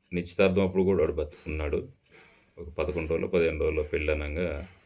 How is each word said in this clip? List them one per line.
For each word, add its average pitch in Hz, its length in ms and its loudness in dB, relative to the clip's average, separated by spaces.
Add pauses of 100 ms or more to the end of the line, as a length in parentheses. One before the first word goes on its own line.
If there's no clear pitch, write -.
(140)
నిశ్చితార్థం 95 540 2
అప్పుడు 92 160 2
కూడా 92 160 4
వాడు 78 120 4
బతుకున్నాడు. 76 800 -4 (680)
ఒక 78 120 -12
పదకొండు 78 400 -4
రోజులు, 82 180 0
పదిహేను 82 320 2
రోజుల్లో 78 240 0
పెళ్ళి 76 300 -2
అనంగా 73 540 -4 (180)